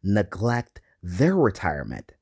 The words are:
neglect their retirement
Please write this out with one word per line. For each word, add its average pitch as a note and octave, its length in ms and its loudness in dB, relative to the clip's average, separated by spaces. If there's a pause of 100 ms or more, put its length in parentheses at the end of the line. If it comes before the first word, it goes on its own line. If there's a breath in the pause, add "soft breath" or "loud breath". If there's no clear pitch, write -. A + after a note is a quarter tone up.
neglect G#2 760 -2 (220)
their A2 340 2
retirement D2 840 -2